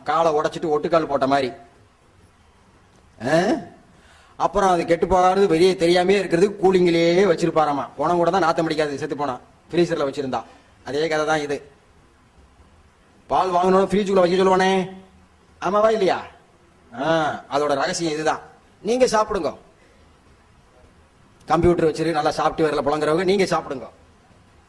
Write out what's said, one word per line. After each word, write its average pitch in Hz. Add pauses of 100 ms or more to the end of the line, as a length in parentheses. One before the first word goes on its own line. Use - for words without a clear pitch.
காலை 160
உடைச்சிட்டு 156
ஒட்டுக்கால் 156
போட்ட 135
மாதிரி. 135 (1700)
ஆ? 160 (960)
அப்புறம் 190
அது 175
கெட்டு 165
போகாது 185
வெளியே 175
தெரியாமே 180
இருக்கிறதுக்கு 175
கூலிங்கிலேயே 175
வச்சிருப்பாராமா. 156 (100)
போன 156
கூட 170
தான் 185
நாத்தம் 165
அடிக்காது, 151
செத்து 147
போனா 131 (320)
ஃப்ரீசர்ல 160
வச்சிருந்தா. 131 (420)
அதே 143
கதை 156
தான் 156
இது. 143 (1600)
பால் 180
வாங்கணும், 185
ஃப்ரிட்ஜுக்குள்ள 190
வைக்க 185
சொல்லுவானே, 190 (640)
ஆமாவா 208
இல்லையா? 185 (800)
ஆ, 156 (220)
அதோட 143
ரகசியம் 160
இதுதான். 151 (420)
நீங்க 247
சாப்பிடுங்க. 214 (1900)
கம்ப்யூட்டர் 170
வச்சிரு 156
நல்லா 151
சாஃப்ட்வேர்ல 151
புழங்குறவங்க 151
நீங்க 190
சாப்பிடுங்க, 160 (800)